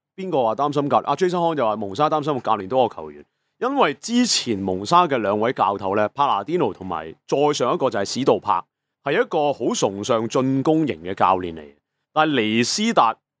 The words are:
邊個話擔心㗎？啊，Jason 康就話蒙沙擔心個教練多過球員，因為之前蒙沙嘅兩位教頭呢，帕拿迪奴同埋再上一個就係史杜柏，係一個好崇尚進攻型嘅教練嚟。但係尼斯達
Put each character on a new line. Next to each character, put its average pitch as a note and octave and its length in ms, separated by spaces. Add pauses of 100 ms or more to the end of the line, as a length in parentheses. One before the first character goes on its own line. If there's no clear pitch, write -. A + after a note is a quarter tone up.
(140)
邊 F#3+ 160
個 C#3+ 120
話 A2 120
擔 C#3+ 200
心 C#3 160
㗎？ A2+ 140
啊， C#3 120
Jason F3+ 240
康 E3 160
就 B2 100
話 G#2+ 80
蒙 G2+ 200
沙 D3 160
擔 D#3 120
心 D3 120
個 B2 60
教 G#2+ 180
練 F#2+ 100
多 B2 180
過 - 100
球 D#2 140
員， D2 140 (340)
因 C4 180
為 F3 180
之 A#3+ 320
前 - 320
蒙 F#2+ 260
沙 F3 220
嘅 C#3 100
兩 G#2 240
位 A#2+ 140
教 G2+ 240
頭 G2 180
呢， G#2+ 140
帕 C#3+ 160
拿 G#2 180
迪 F3 140
奴 A#2+ 140
同 F#2 140
埋 D#2+ 280 (120)
再 D3 280
上 C3+ 200
一 F3 40
個 C3+ 100
就 A2 100
係 G2+ 60
史 B2 220
杜 A#2+ 120
柏， F2+ 240 (400)
係 E3+ 200
一 - 60
個 D3 240
好 D3+ 220
崇 G#2 300
尚 A2+ 240
進 C3+ 340
攻 D#3+ 240
型 E2+ 160
嘅 F#2 120
教 F#2+ 240
練 F2 160
嚟。 D#2 120 (460)
但 D#3 160
係 C3+ 140
尼 A2 200
斯 G#3+ 300
達 A#2+ 240 (240)